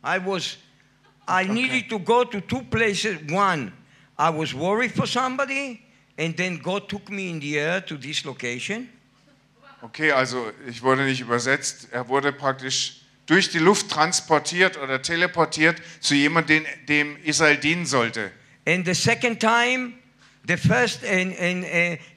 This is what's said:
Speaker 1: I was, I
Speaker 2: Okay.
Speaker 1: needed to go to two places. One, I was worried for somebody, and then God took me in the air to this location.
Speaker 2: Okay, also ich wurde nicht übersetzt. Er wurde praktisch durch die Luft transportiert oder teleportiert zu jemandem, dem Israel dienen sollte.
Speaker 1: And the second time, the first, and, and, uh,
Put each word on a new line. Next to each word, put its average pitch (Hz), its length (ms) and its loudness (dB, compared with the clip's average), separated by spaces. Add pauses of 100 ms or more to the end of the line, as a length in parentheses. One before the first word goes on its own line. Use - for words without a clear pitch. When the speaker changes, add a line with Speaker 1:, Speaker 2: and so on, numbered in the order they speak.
Speaker 1:
I 170 180 -2
was, 185 380 -4 (680)
I 185 160 2
Speaker 2:
Okay. 190 100 0
Speaker 1:
needed 247 360 0
to 220 100 -4
go 233 240 4
to 240 180 -4
two 262 200 -4 (100)
places. 214 460 0 (120)
One, 165 440 2 (440)
I 151 120 4
was 156 240 -2
worried 196 400 0
for 269 120 0
somebody, 262 760 -2 (360)
and 160 200 -2
then 180 220 -2
God 190 280 -4
took 202 220 -10
me 190 200 -6
in 165 120 -6
the 147 180 -4
air 170 220 -2
to 160 160 -10
this 139 260 -8
location. 135 640 -8 (960)
Speaker 2:
Okay, 151 280 0
also 127 420 0 (120)
ich 117 160 -12
wurde 131 220 4
nicht 131 160 0
übersetzt. 123 720 -2
Er 123 160 -6
wurde 139 240 2
praktisch 131 680 -4 (240)
durch 180 240 4
die 165 100 -2
Luft 185 300 4
transportiert 170 880 2
oder 135 240 -4
teleportiert 165 800 2 (180)
zu - 160 0
jemandem, 156 500 4 (220)
dem 147 360 0
Israel 151 340 4
dienen 160 280 0
sollte. 113 460 0 (340)
Speaker 1:
And 175 200 0
the 180 80 0
second 233 480 0
time, 240 520 2 (540)
the 175 80 2
first, 233 480 2
and, 185 340 0
and, 180 280 -2
uh, 170 320 0 (200)